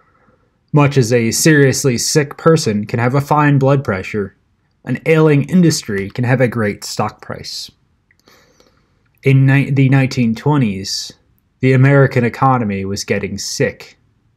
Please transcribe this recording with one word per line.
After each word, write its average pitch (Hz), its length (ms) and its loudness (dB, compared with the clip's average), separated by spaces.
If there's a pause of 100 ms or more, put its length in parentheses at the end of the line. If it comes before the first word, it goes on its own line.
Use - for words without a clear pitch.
(720)
Much 143 240 2
as 120 160 2
a 117 180 0
seriously 135 680 2
sick 143 400 -4
person 110 480 0
can 123 120 -6
have 120 160 0
a 139 60 0
fine 147 380 2
blood 135 260 2
pressure, 98 500 -6 (500)
an 131 200 -6
ailing 156 460 2
industry 110 580 0
can 123 160 -6
have 123 160 0
a 127 80 2
great 104 360 -4
stock - 360 -8
price. - 500 -14 (1500)
In 135 220 4
ni-, 135 260 2
the 135 200 2
nineteen 127 440 0
twenties, 110 760 -4 (480)
the 131 140 2
American 135 500 4
economy 113 640 -2
was 98 180 -8
getting 98 320 -6
sick, - 600 -8 (380)